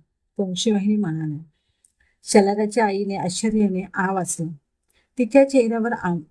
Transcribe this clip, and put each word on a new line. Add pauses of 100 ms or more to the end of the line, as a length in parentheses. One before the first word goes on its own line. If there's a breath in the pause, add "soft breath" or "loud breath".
(360)
पोंक्षीवाहिनी
म्हणाल्या. (840)
शलाकाच्या
आईने
आश्चर्याने
आ
वाचलं. (720)
तिच्या
चेहऱ्यावर
आ-, (140)